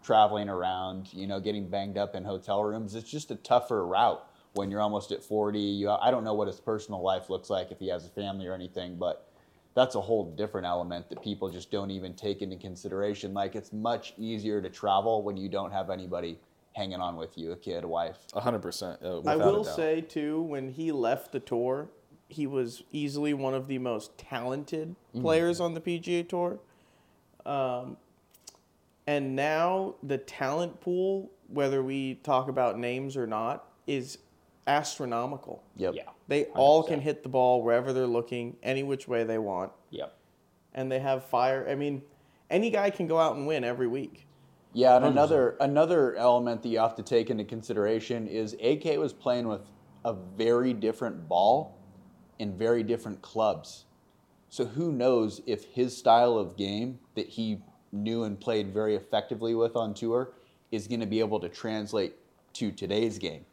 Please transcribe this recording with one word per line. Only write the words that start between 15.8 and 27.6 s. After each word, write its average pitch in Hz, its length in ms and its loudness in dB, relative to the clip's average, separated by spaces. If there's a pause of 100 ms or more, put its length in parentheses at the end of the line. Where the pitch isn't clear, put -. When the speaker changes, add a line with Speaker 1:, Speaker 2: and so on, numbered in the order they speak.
Speaker 1:
anybody 87 480 -6 (340)
hanging 95 260 -8
on 87 180 -4
with 82 200 -10
you, 82 140 -8
a 90 40 -6
kid, 87 280 -8
a 90 40 -8
wife. 85 300 -4 (160)
Speaker 2:
A 101 80 -4
hundred 113 220 -2
percent, 87 400 -8
uh, 90 80 -6
Speaker 3:
I 87 60 -4
Speaker 2:
without 151 240 0
a - 40 4
Speaker 3:
will 208 180 4
Speaker 2:
doubt. - 120 -4
Speaker 3:
say, 160 260 0
too, 156 400 -4
when 139 280 -6
he 156 220 -4
left 127 400 0
the 135 80 -4
tour, 127 480 -2 (420)
he 147 180 -4
was 131 440 -2
easily 147 420 -2
one 135 200 0
of 131 140 -4
the 135 100 -4
most 120 400 -4
talented 143 760 -6 (200)
Speaker 4:
Mm. 123 60 -4
Speaker 3:
players 170 380 4
on 170 160 0
the 165 60 -8
P 170 180 -2
G 175 200 -2
A 170 40 -4
Tour. 175 360 -2 (840)
Um, 127 520 -2 (1080)